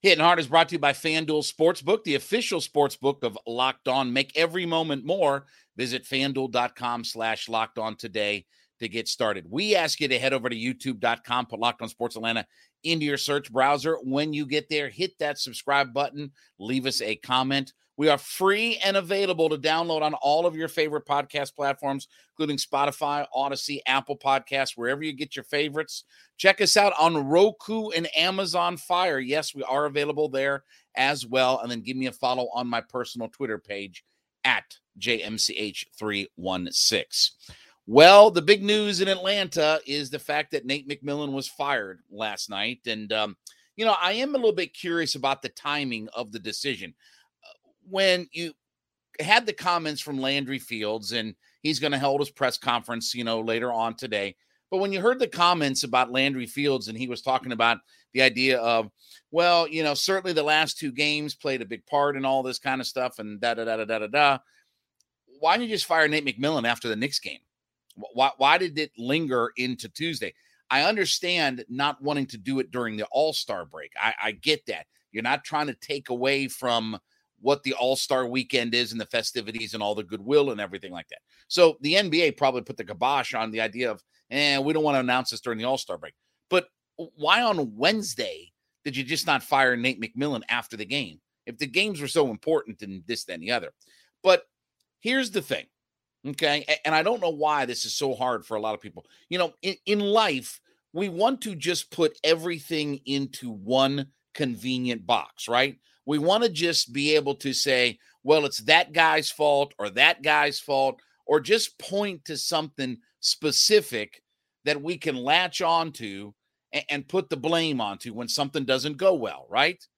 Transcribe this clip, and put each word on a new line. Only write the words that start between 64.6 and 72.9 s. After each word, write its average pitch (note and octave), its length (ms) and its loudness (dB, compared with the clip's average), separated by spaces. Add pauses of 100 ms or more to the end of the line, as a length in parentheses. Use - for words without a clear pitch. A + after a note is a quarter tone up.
Why E3 180 4
didn't A#3+ 120 -4
you G#3+ 60 -2
just F3 100 -2
fire D#3+ 220 2
Nate D3+ 180 0
McMillan C3+ 400 -2
after A#2+ 220 0
the A2 80 -2
Knicks C3+ 240 -4
game? C#2 220 -14 (540)
Wh-, G#2 200 -14
why, C3 220 4
why C#3+ 200 6
did E3+ 220 -2
it D3+ 180 -2
linger B2+ 600 0
into B2 320 -6
Tuesday? C#3+ 440 -6 (380)
I C#3 140 4
understand F3 840 0
not C#3 320 -4
wanting C#3+ 260 -2
to A#2+ 120 -14
do C3+ 200 -4
it - 120 -4
during A#2 260 -4